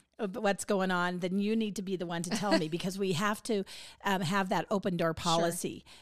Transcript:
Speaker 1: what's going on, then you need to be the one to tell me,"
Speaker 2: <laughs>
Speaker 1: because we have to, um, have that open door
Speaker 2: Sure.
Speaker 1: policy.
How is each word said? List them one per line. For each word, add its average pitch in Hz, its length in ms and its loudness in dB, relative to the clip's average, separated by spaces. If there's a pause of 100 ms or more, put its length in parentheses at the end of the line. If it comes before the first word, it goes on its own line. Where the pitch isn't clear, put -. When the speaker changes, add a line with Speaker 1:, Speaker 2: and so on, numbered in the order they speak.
(340)
Speaker 1:
what's 202 320 0
going 190 240 2
on, 180 300 0
then 185 200 0
you 208 160 2
need 220 200 0
to 214 80 -6
be 190 120 -4
the 175 120 -4
one 170 160 -2
to 180 80 -4
tell 208 260 2
me," 156 120 0
Speaker 2:
<laughs> 170 80 -2
Speaker 1:
because 185 200 -4
we 196 160 2
have 208 300 0
to, 202 200 0 (400)
um, 196 180 2
have 190 280 2
that 175 220 2
open 190 260 0
door 170 120 2
Speaker 2:
Sure. 160 40 0
Speaker 1:
policy. 170 720 0 (180)